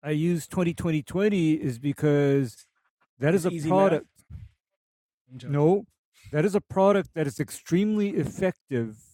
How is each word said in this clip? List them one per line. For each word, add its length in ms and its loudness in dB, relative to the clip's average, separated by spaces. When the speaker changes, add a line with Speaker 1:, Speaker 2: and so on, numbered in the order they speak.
Speaker 1:
I 80 -4
use 360 -2
twenty 260 -2
twenty 300 -2
twenty 500 0
is 260 -4
because 840 0
that 160 2
is 100 0
Speaker 2:
It's 80 0
Speaker 1:
a 40 -6
Speaker 2:
easy 120 -4
math. 80 4
Speaker 1:
product. 300 2
Speaker 2:
I'm 60 -16
joking. 160 -8
Speaker 1:
No, 320 2
that 140 2
is 100 0
a 60 2
product 520 2
that 140 -2
is 120 -10
extremely 720 -2
effective 840 -4